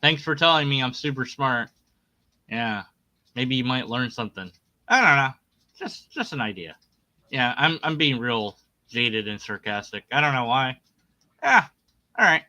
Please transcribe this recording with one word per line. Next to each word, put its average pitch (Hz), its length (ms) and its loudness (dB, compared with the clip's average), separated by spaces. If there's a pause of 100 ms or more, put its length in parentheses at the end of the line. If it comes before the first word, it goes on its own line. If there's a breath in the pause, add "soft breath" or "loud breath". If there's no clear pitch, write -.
Thanks 147 220 2
for 156 120 0
telling 156 320 4
me 139 140 0
I'm 127 120 -2
super 131 320 -4
smart. 123 440 -2 (800)
Yeah, 110 340 -4 (520)
maybe 127 200 -2
you 127 80 0
might 127 240 -2
learn 120 240 -2
something. 98 400 -8 (360)
I 254 140 4
don't 170 140 6
know. 135 180 2 (440)
Just, - 340 -12
just - 220 -8
an 139 80 -6
idea. 90 340 -8 (540)
Yeah, 127 280 0
I'm, 156 260 2
I'm 160 140 -2
being 143 220 0
real 113 380 -2 (320)
jaded 113 380 -2
and 104 140 -8
sarcastic. 104 720 -8
I - 100 2
don't 143 120 2
know 127 120 -2
why. 127 340 0 (600)
Yeah, 254 240 4 (520)
all 220 80 4
right. 160 240 6